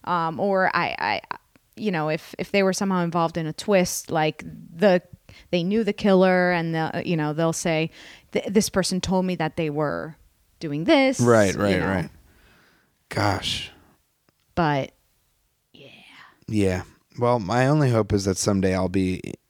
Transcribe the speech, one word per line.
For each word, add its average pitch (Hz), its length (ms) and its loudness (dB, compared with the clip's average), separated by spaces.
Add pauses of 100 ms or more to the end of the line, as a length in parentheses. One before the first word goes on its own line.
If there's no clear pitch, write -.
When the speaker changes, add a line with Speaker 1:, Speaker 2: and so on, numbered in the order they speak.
Speaker 1:
Um, 165 340 -4
or 190 340 0
I, 139 240 -2
I, 101 240 -2 (540)
you 214 160 -4
know, 156 180 -2
if, 160 300 -6
if - 120 -8
they 202 120 4
were 190 100 2
somehow 185 300 0
involved 165 340 0
in 165 80 -4
a 156 80 -6
twist, - 580 0
like 156 320 -2 (320)
the, 180 260 4 (500)
they 175 120 0
knew 208 200 0
the 202 100 -2
killer, 185 600 4
and 165 200 -2
the, 160 320 -2
you 170 120 0
know, 151 160 -2
they'll 165 180 0
say, 160 380 -2 (420)
"Th-, - 160 -4
this 208 220 2
person 185 320 -2
told 185 240 0
me 180 100 -2
that 160 220 -4
they 160 120 -2
were 147 460 -4 (460)
doing 156 240 -4
this," 269 340 4
Speaker 2:
Right, 113 340 6
Speaker 1:
you - 80 -2
Speaker 2:
right, 98 200 2
Speaker 1:
know. 82 60 0
Speaker 2:
right. 92 220 -2 (1000)
Gosh. - 600 -2 (840)
Speaker 1:
But, 147 360 0 (840)
yeah. - 160 -20 (580)
Speaker 2:
Yeah. 95 340 0 (360)
Well, 120 220 0
my 120 280 2
only 147 240 4
hope 110 200 2
is 101 140 0
that 95 120 0
someday 95 380 0
I'll 92 140 -2
be 92 320 0 (280)